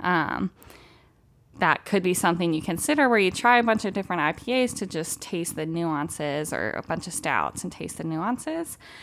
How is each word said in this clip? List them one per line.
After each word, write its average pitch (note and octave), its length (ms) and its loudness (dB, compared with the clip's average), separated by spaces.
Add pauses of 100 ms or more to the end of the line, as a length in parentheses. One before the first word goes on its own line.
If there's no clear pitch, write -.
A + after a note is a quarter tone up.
Um, F3+ 500 0 (1080)
that D#3+ 260 2
could G3 180 2
be F3+ 120 2
something E3+ 400 2
you D#3 80 -2
consider C#4+ 480 2
where A3+ 80 6
you F#3 120 4
try A#3+ 280 4
a A#3 40 4
bunch A3 220 2
of F#3+ 80 -2
different F#3 300 -2
I D#3 100 2
P - 300 -4
As A#3+ 100 0
to G3 140 -6
just E3 340 -6
taste E3+ 340 -4
the D#3 120 -4
nuances, D#3 840 -2
or G2 200 -2
a - 100 -6
bunch - 260 -6
of F3 60 -10
stouts A2+ 500 -2
and F3+ 80 -6
taste - 280 -10
the E3 60 -6
nuances. B3 720 -4 (240)